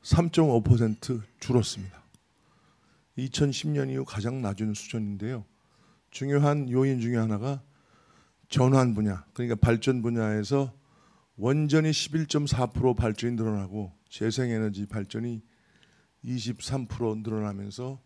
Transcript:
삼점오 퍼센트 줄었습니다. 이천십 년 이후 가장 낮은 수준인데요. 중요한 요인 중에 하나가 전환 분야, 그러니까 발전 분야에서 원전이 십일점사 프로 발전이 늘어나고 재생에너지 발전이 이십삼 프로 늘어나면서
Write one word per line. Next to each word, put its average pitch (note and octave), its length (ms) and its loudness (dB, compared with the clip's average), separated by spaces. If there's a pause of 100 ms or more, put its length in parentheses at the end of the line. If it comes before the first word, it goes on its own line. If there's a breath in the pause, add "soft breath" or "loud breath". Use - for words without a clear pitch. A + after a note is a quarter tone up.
삼점오 D#3+ 600 4
퍼센트 A2+ 580 2 (180)
줄었습니다. G2+ 640 -2 (1120 soft breath)
이천십 C3+ 520 -2
년 C#3 220 -2
이후 C3 160 -4
가장 A#2+ 340 -6
낮은 G#2 320 -4
수준인데요. G#2 720 -6 (680 soft breath)
중요한 C#3+ 600 2
요인 C3 320 2
중에 A#2+ 140 0
하나가 A2+ 460 -2 (840 soft breath)
전환 B2+ 460 4
분야, G2+ 400 -2
그러니까 A#2+ 220 -2
발전 A#2 440 4
분야에서 A#2 720 0 (640 soft breath)
원전이 D3+ 560 2
십일점사 D3 800 -2
프로 B2+ 220 2
발전이 A#2 420 -2
늘어나고 G#2 560 -4 (160)
재생에너지 A2 760 -2
발전이 A2+ 560 -8 (800 soft breath)
이십삼 A#2+ 680 -6
프로 A2+ 260 -2
늘어나면서 G#2+ 920 -6